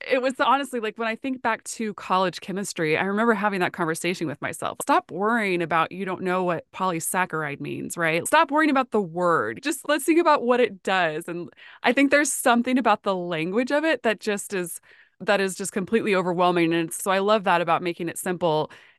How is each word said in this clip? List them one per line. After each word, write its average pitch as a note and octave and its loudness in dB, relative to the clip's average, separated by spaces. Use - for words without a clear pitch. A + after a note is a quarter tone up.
it C4 2
was B3+ 0
honestly, C4 0
like, G#3+ -6
when A3+ -4
I A3 -6
think C4 -6
back A3+ -2
to G#3+ -6
college F#3 0
chemistry, F3+ -4
I - 2
remember G#3 2
having G3+ -2
that F3 0
conversation E3 -2
with D3 -8
myself. - -6
Stop D#4+ 0
worrying G3 0
about, D#3+ 0
"You G3 -8
don't F#3 -6
know F#3 0
what E3+ -2
polysaccharide E3 -4
means," C#3+ -8
right? E3 0
Stop D#4 4
worrying D4+ 4
about C4 0
the G#3+ 2
word. D#3+ 0
Just D4 -4
let's D4 0
think E4+ 4
about D4+ 4
what B3 4
it G#3 0
does. F3 0
And E3+ -8
I - 4
think C#4 4
there's D4 4
something B3 2
about A3 2
the G3 0
language F3+ -2
of D4 2
it D#4+ 0
that G#3+ -2
just G#3 -6
is, F3+ -6
that G3 2
is F#3+ -2
just F#3+ -8
completely G3+ 0
overwhelming. F3 2
And E3 -2
so - -4
I F#3+ 2
love G3+ 2
that F3 4
about E3+ 0
making E3+ -4
it - -8
simple. E3 -2